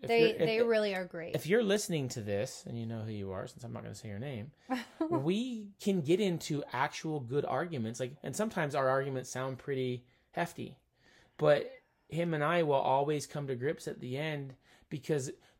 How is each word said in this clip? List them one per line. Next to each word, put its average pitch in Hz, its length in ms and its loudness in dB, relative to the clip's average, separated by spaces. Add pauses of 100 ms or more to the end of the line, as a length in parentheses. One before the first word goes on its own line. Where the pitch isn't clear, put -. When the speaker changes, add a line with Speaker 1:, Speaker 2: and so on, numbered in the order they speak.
Speaker 1:
if - 60 -6
Speaker 2:
They, 233 140 6
Speaker 1:
you're, 226 80 8
if, 214 100 -2
Speaker 2:
they 220 220 4
really 214 340 4
are 185 100 -2
great. 165 300 -6
Speaker 1:
if 156 120 -2
you're 220 160 6
listening 185 460 2
to 117 120 -6
this, 104 460 -2
and 120 100 -6
you 113 80 -4
know 113 160 -6
who 110 100 -6
you 98 200 -6
are, 95 160 -6
since - 160 -16
I'm 117 80 -10
not 117 120 -8
gonna 110 120 -10
say 110 140 -12
your 101 100 -6
name, 131 320 -8 (180)
Speaker 2:
<laughs> 254 400 -4
Speaker 1:
we 220 580 0 (120)
can 190 220 2
get 165 180 4
into 160 440 0 (100)
actual 151 460 -2
good 131 260 0
arguments. 131 540 -2
Like, 127 240 -6
and 139 120 -6
sometimes 175 400 -2
our 135 140 4
arguments 135 400 0
sound 131 280 -4
pretty 127 460 -2 (280)
hefty, - 460 -6 (600)
but 151 320 6 (400)
him 165 240 0
and 147 100 0
I 170 200 4
will 147 120 4
always 139 520 4
come 143 200 -6
to 131 80 -2
grips 139 320 -4
at 135 140 -8
the 127 160 -6
end 143 360 -4 (360)
because 143 420 -2 (280)